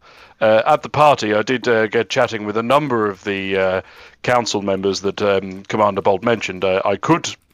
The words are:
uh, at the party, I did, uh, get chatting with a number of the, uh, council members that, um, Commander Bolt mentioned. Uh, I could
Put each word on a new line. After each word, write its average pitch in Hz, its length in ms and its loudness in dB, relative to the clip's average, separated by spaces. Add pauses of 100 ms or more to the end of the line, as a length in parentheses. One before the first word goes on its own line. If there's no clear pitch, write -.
(420)
uh, 110 240 4
at 151 160 2
the 135 80 -12
party, 139 460 4
I 107 80 2
did, 123 240 -2
uh, 113 180 2
get 107 240 -2
chatting 113 360 -2
with 104 120 -6
a 117 60 -2
number 123 440 0
of 95 180 -8
the, 98 320 -4
uh, 95 240 0 (420)
council 117 400 0
members 95 380 -2
that, 98 200 -6
um, 98 440 -2
Commander 104 360 0
Bolt 95 220 0
mentioned. 101 420 -2
Uh, 95 180 2
I 101 120 0
could 165 400 -2 (180)